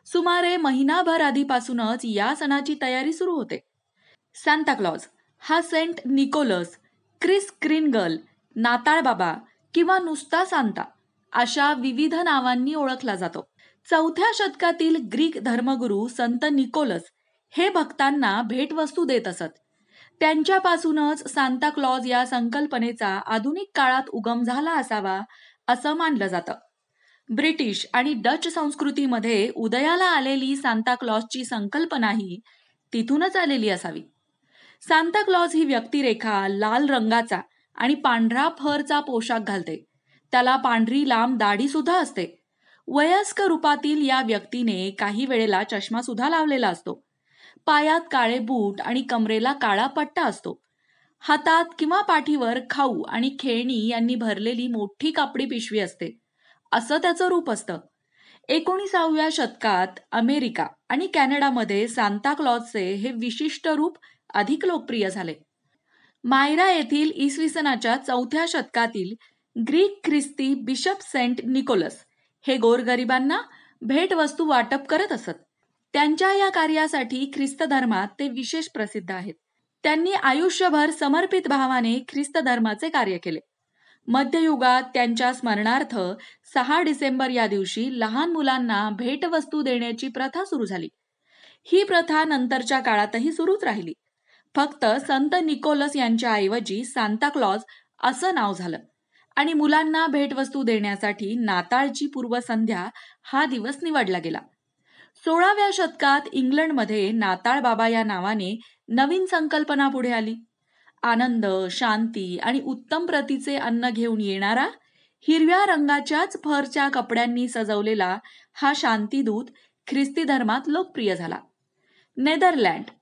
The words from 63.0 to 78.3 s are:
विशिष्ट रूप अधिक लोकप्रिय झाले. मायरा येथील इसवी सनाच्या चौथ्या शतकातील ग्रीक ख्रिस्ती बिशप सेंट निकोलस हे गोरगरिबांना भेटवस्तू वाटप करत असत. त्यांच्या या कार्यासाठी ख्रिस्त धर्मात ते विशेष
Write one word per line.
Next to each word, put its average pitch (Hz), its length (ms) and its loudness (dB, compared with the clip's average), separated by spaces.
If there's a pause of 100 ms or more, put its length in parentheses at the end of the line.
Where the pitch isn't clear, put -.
विशिष्ट 247 560 -6
रूप 311 300 0 (360)
अधिक 208 320 0
लोकप्रिय 240 440 -2
झाले. 175 260 -6 (880)
मायरा 285 480 4
येथील 302 440 0
इसवी 285 340 0
सनाच्या 262 480 0
चौथ्या 262 500 -2
शतकातील 233 640 -2 (540)
ग्रीक 381 360 4
ख्रिस्ती 277 500 0
बिशप 269 480 -2
सेंट 247 440 -2
निकोलस 254 520 0 (500)
हे 262 100 2
गोरगरिबांना 247 840 2 (400)
भेटवस्तू 311 640 0
वाटप 277 400 2
करत 370 260 0
असत. 185 280 -8 (540)
त्यांच्या 311 400 4
या 392 160 4
कार्यासाठी 311 880 0
ख्रिस्त 277 280 -4
धर्मात 247 440 0 (120)
ते 285 100 -4
विशेष 262 440 -6